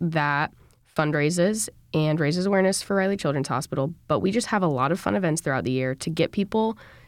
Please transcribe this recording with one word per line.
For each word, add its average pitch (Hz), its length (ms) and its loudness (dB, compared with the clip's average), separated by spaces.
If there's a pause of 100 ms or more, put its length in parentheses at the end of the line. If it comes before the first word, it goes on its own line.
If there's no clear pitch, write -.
that 151 520 0 (440)
fundraises 165 720 2 (240)
and 156 280 2
raises 170 260 0
awareness 190 340 2
for - 160 -2
Riley 196 200 0
Children's 143 320 -2
Hospital, 139 440 -2 (140)
but 127 140 0
we 190 100 2
just 233 160 0
have 208 160 0
a 175 60 4
lot 135 240 0
of 202 80 -2
fun 202 160 0
events 165 260 0
throughout 135 220 -2
the 127 80 -2
year 131 240 -2
to - 140 -8
get 160 220 0
people 220 460 -2 (300)